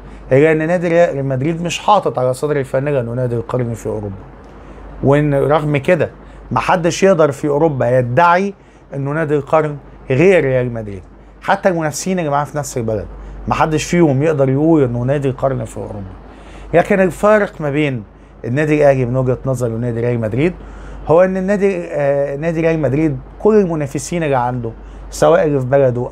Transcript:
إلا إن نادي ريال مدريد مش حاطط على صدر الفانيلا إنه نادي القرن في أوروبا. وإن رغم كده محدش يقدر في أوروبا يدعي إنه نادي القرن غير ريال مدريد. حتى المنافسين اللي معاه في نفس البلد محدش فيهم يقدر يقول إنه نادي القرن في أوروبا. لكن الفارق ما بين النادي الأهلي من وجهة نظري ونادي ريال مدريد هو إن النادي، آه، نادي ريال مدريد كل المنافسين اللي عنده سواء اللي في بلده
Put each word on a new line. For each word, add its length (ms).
إلا 200
إن 160
نادي 200
ريال 360
مدريد 380
مش 160
حاطط 400
على 160
صدر 220
الفانيلا 440
إنه 120
نادي 240
القرن 380
في 120
أوروبا. 300
وإن 300
رغم 420
كده 340
محدش 520
يقدر 300
في 160
أوروبا 500
يدعي 560
إنه 160
نادي 260
القرن 400
غير 340
ريال 280
مدريد. 300
حتى 260
المنافسين 500
اللي 120
معاه 140
في 140
نفس 200
البلد 280
محدش 360
فيهم 380
يقدر 260
يقول 340
إنه 160
نادي 300
القرن 360
في 120
أوروبا. 360
لكن 260
الفارق 600
ما 100
بين 320
النادي 380
الأهلي 220
من 120
وجهة 300
نظري 280
ونادي 260
ريال 200
مدريد 340
هو 140
إن 140
النادي، 480
آه، 520
نادي 240
ريال 180
مدريد 400
كل 180
المنافسين 640
اللي 140
عنده 340
سواء 360
اللي 140
في 60
بلده 460